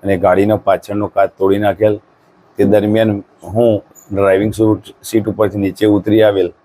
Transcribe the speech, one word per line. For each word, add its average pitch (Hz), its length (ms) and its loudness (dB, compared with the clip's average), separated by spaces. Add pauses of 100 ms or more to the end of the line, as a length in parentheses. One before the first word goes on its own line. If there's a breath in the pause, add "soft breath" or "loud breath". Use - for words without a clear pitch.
અને 98 140 -2
ગાડીનો 98 400 2
પાછળનો 98 500 -4
કાચ 98 220 -2
તોડી 98 280 -2
નાખેલ. 104 420 0 (580)
તે 101 60 0
દરમિયાન 107 600 0 (200)
હું 107 400 0 (300)
ડ્રાઇવિંગ 98 400 0
સીટ, 107 500 -2
સીટ 110 220 -2
ઉપરથી 101 320 -4
નીચે 98 280 -4
ઉતરી 104 360 2
આવેલ 98 320 0 (120)